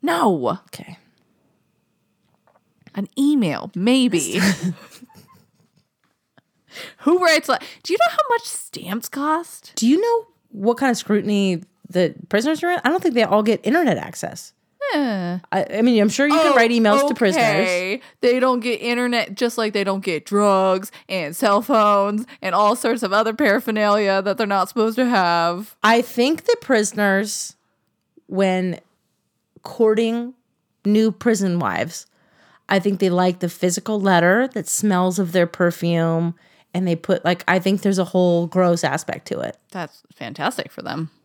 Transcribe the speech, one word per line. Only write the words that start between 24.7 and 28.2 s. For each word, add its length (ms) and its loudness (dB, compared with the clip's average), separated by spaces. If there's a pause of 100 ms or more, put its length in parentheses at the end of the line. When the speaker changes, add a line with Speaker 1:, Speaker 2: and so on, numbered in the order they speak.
Speaker 1:
supposed 280 0
to 80 2
have. 800 0
Speaker 2:
I 180 4
think 440 -2
the 160 2
prisoners, 920 -2 (720)